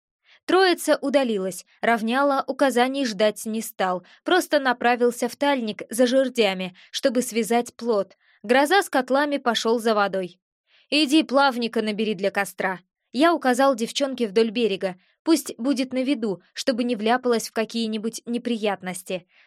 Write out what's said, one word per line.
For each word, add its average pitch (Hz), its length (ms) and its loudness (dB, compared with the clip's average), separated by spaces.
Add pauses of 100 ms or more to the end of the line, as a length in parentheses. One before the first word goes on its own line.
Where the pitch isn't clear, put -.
(460)
Троица 349 560 2
удалилась, 226 640 -2 (160)
равняла 240 640 2
указаний 262 600 0
ждать 214 400 -2
не 220 160 -4
стал, 185 440 -4 (180)
просто 311 360 2
направился 240 680 0
в 233 80 -8
тальник 254 540 -2
за 226 160 2
жердями, 226 720 0 (160)
чтобы 254 320 -4
связать 233 500 -2
плот. 220 420 -4 (280)
Гроза 285 400 4
с - 60 -12
котлами 277 480 0
пошел 233 420 0
за 220 160 2
водой. 190 440 -2 (500)
«Иди 294 340 4
плавника 240 580 0
набери 214 320 -2
для 190 180 -2
костра». 190 480 -4 (320)
Я 330 220 4
указал 269 420 2
девчонке 247 520 -4
вдоль 220 240 2
берега. 196 460 -2 (280)
Пусть - 320 0
будет 262 340 -2
на 254 120 -2
виду, 226 400 -2 (100)
чтобы 247 300 -4
не 247 120 -2
вляпалась 233 540 0
в - 20 -20
какие-нибудь 220 760 -6
неприятности. 202 1000 -6 (220)